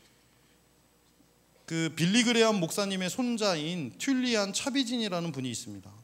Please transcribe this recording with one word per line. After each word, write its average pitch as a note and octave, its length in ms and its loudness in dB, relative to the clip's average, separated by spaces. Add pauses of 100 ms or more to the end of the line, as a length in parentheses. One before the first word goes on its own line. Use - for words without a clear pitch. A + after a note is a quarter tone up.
(1700)
그 E3 320 -2
빌리 F#3+ 260 4
그레함 A3+ 380 4
목사님의 F#3 480 -2
손자인 F3+ 880 -2
튤리안 A#3+ 560 0
차비진이라는 A3 800 -2
분이 C3 180 -6
있습니다. G#2 400 -12 (120)